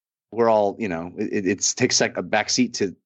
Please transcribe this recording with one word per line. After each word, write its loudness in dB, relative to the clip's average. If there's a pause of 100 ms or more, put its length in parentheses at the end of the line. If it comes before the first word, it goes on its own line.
(320)
we're 2
all, 4
you -4
know, -6
it, -4
it, -2
it's 0
takes 2
sec-, 0
a -2
backseat 0
to -2 (100)